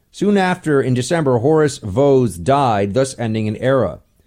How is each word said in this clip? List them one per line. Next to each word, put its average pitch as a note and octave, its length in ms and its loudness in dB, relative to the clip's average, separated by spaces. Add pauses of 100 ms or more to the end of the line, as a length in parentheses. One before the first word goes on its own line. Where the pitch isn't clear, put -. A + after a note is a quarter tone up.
(120)
Soon G3+ 260 0
after, F3+ 420 0
in B2+ 140 0
December, B2+ 460 0
Horace D3+ 400 0
Vose A#2+ 580 2
died, G#2 560 0
thus C3 240 -2
ending A2 300 -4
an G#2+ 100 -6
era. A#2+ 440 -2 (260)